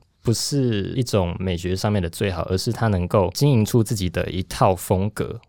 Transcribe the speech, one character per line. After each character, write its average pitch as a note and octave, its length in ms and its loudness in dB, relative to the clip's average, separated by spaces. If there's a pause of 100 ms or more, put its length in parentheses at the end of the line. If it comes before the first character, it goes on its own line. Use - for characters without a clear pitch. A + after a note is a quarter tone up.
(220)
不 A#2+ 100 2
是 G#2+ 640 -2
一 C3 60 0
种 F2+ 360 0
美 F#2 160 -2
学 F2+ 220 -2
上 G#2 160 0
面 G2+ 100 0
的 F#2+ 60 -2
最 G2 240 -4
好， E2+ 120 -4
而 F#2+ 120 -2
是 A#2 160 -2
它 A2+ 160 0
能 F2+ 180 2
够 F2+ 280 2
经 C#3+ 180 2
营 A2+ 100 4
出 A2+ 220 2
自 A#2 100 -2
己 F#2+ 140 -2
的 E2 220 -4
一 F2+ 120 -4
套 G2 320 2
风 F#2+ 360 0
格。 - 280 -6 (100)